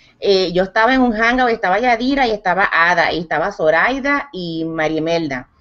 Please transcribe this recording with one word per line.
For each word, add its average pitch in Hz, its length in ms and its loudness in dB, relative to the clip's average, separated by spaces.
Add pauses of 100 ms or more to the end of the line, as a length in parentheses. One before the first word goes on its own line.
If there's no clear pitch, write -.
(200)
Eh, 185 340 2
yo 175 100 2
estaba 220 320 2
en 262 60 2
un 247 120 4
hangout, 240 380 2
estaba 196 280 0
Yadira, 254 460 0
y 226 60 0
estaba 190 400 0
Ada, 165 420 2
y 156 60 -4
estaba 170 320 -4
Zoraida, 226 800 0
y 165 320 -6
Marimelda. 156 800 -4 (140)